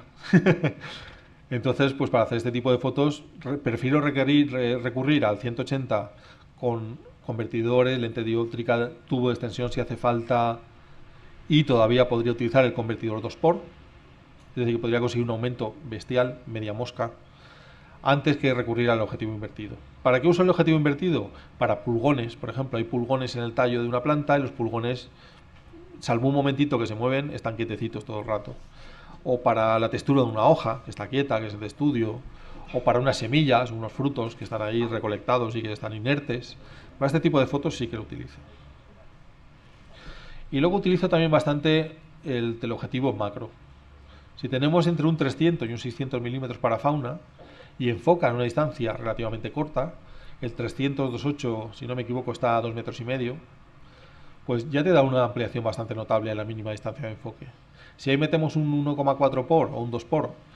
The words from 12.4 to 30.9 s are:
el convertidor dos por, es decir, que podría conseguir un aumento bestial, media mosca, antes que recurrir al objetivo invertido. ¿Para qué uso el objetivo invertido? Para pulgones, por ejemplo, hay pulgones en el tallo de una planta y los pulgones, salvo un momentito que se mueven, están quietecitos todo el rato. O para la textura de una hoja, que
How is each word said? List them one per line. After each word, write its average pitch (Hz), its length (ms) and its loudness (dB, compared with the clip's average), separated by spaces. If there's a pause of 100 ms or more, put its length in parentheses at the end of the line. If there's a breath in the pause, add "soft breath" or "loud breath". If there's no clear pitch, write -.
el 117 80 2
convertidor 110 480 -4
dos 110 160 -8
por, 165 200 4 (920)
es - 60 -12
decir, 120 180 0
que 113 60 -2
podría 117 200 0
conseguir 120 240 0
un 117 60 -4
aumento 117 440 -4 (140)
bestial, 123 580 -2
media 107 260 -6
mosca, 117 400 -6 (920 loud breath)
antes 143 360 4
que 131 160 2
recurrir 120 360 2
al 113 100 4
objetivo 110 320 -4
invertido. 107 440 -10 (260)
¿Para 127 180 6
qué 156 80 4
uso 175 140 6
el 185 80 6
objetivo 165 260 6
invertido? 147 540 2 (280 loud breath)
Para 110 260 0
pulgones, 120 520 0
por 113 140 -10
ejemplo, 127 280 -4
hay 113 60 0
pulgones 123 520 -2
en 120 60 -4
el 117 120 -6
tallo 120 280 2
de 120 60 -2
una 120 140 0
planta 147 360 2
y 139 40 0
los 123 80 -4
pulgones, 117 580 -4 (920 loud breath)
salvo 120 280 0
un 139 60 2
momentito 139 440 2
que 117 80 0
se 107 80 -6
mueven, 131 380 -2
están 113 240 -6
quietecitos 110 480 -4
todo 107 160 -8
el 104 60 -10
rato. 107 280 -4 (720 loud breath)
O 123 180 0
para 113 360 4
la 113 100 2
textura 135 340 2
de 117 60 2
una 110 160 0
hoja, 143 400 4
que 117 60 -12